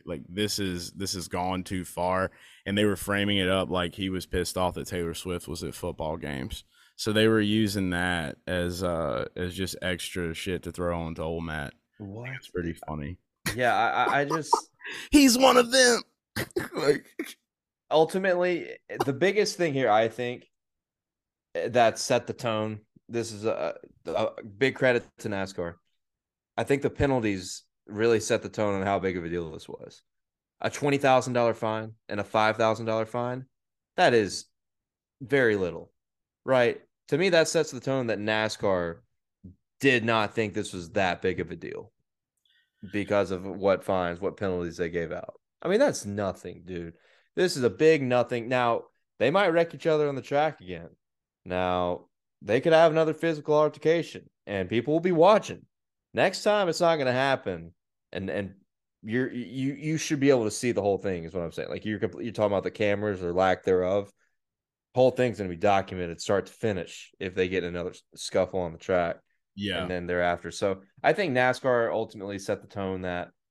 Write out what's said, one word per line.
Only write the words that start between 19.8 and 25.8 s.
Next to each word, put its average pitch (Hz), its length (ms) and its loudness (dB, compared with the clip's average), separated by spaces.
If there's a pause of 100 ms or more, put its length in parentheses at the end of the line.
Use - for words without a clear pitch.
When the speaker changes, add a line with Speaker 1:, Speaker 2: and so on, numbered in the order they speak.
Speaker 2:
I 113 160 6
think, 123 420 -8 (1040)
eh, 85 160 -4
that 113 300 4
set 120 260 0
the 110 80 -6
tone, 110 460 -4 (280)
this 113 240 -6
is 104 140 -8
a, 82 300 -2 (320)
a 107 360 -2
big 113 320 -2
credit 120 300 2 (140)
to 110 100 -8
nascar. 92 460 -6 (800)